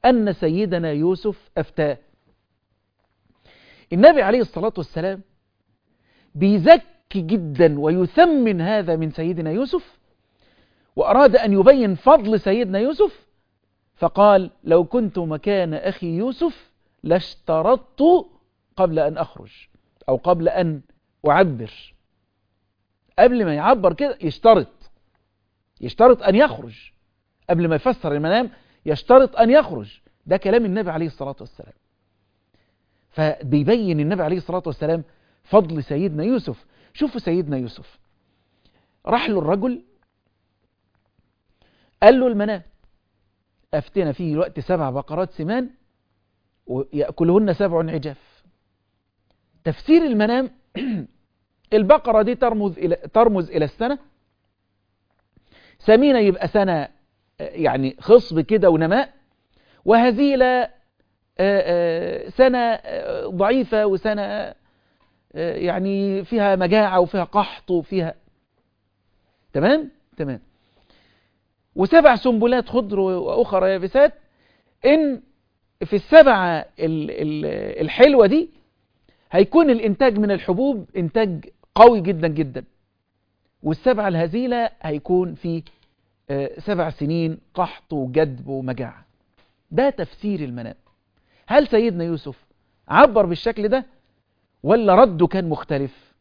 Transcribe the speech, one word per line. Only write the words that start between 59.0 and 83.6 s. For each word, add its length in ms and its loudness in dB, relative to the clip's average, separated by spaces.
وهزيلة، 600 2
آه، 240 -2
آه، 880 -2
سنة، 280 2
آه، 720 -6
ضعيفة، 580 -2
وسنة، 360 -4
آه، 200 -6
يعني 680 -4
فيها 320 0
مجاعة 440 2
وفيها 240 0
قحط 480 -4
وفيها، 440 -4
تمام؟ 380 0
تمام. 220 -10
وسبع 400 6
سنبلات 540 0
خضر 300 -4
وأخرى 720 -2
يابسات. 440 2
إن 360 2
في 100 -4
السبعة 720 4
ال-، 320 -4
ال-، 720 -8
الحلوة 460 4
دي 220 0
هيكون 380 4
الإنتاج 500 0
من 120 0
الحبوب 640 -4
إنتاج 520 -4
قوي 260 8
جدا 260 -4
جدا، 360 -6